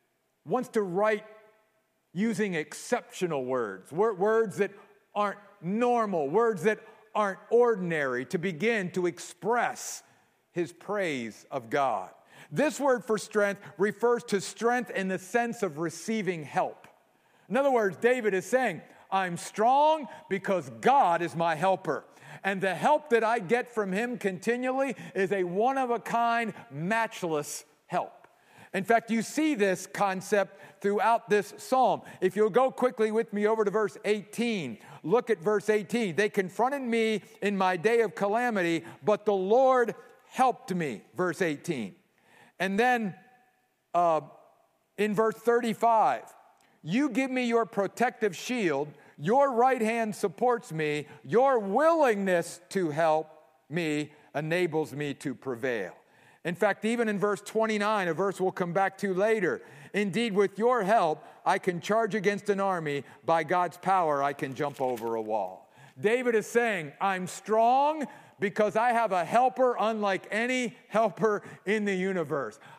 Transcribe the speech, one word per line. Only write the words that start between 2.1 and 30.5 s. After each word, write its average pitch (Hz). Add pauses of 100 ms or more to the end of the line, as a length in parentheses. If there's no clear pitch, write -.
using 208
exceptional 160
words, 113
wor-, 208
words 208
that 196 (420)
aren't 202 (200)
normal, 208
words 214
that 214 (340)
aren't 196 (100)
ordinary, 170
to 185
begin 190
to 180
express - (520)
his 170
praise 151
of 120
God. 117 (380)
This 240
word 254
for 214
strength 202 (160)
refers 226
to 202
strength 240
in 190
the 185
sense 233
of 156
receiving 170
help. 151 (640)
In 208
other 277
words, 208
David 226
is 185
saying, 233 (320)
"I'm 185
strong 277 (220)
because 185
God 190
is 151
my 165
helper. 170 (400)
And 196
the 190
help 226
that 226
I 240
get 233
from 196
him 233
continually 247 (180)
is 190
a 190
one-of-a-kind, 233 (180)
matchless 170 (220)
help." - (460)
In 190
fact, 226
you 226
see 302
this 196
concept 196 (220)